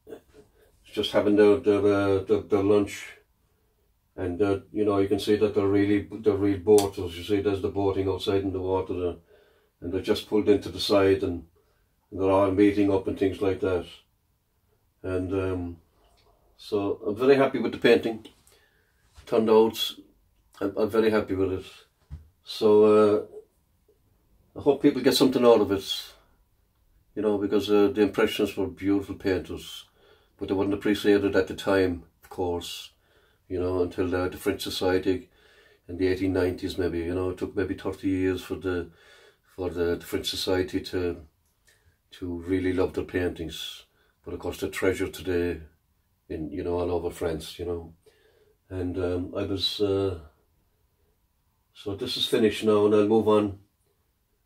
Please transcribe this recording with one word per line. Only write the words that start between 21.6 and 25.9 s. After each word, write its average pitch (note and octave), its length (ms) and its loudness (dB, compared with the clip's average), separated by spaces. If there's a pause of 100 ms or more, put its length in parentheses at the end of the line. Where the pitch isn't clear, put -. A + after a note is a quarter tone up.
So, G#2+ 420 4
uh, G#2+ 420 4 (1300)
I - 40 -12
hope C#3 200 2
people C#3 200 4
get C3 120 4
something A#2+ 300 4
out A2+ 160 8
of G2 100 0
it, - 420 -6 (1000)